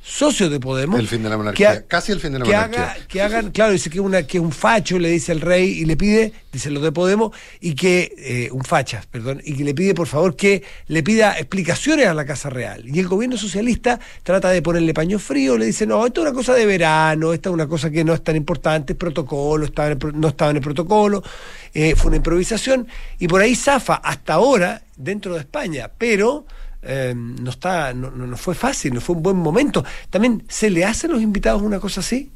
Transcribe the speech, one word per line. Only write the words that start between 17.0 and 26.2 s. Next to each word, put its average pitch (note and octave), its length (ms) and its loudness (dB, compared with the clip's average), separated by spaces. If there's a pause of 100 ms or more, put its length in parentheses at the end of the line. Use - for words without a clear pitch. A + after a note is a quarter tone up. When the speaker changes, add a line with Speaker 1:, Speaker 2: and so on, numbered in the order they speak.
Speaker 1:
esta E3 160 -4
es F3+ 40 -2
una D#3+ 140 0
cosa D#3+ 220 -2
que D#3+ 140 0
no D#3+ 100 4
es D#3+ 100 -2
tan D#3+ 120 0
importante, D#3 580 -2
es - 60 -6
protocolo, D3+ 680 -2
está D3+ 220 -2
en D3+ 60 0
el C#3 40 -4
pro-, D3+ 140 -4
no D3+ 160 0
estaba D3+ 240 2
en D3 60 0
el C3+ 60 -2
protocolo, G3 600 2 (500)
eh, D#3 220 2
fue - 140 6
una D#3 80 4
improvisación", G3 680 0 (300)
y F3 100 -2
por F#3 140 6
ahí A#3 140 4
zafa B3 400 2
hasta D#3 400 -4
ahora G3+ 480 4 (120)
dentro F#3 380 -8
de E3 60 -6
España, D3+ 580 -8
pero... A#3 480 0 (420)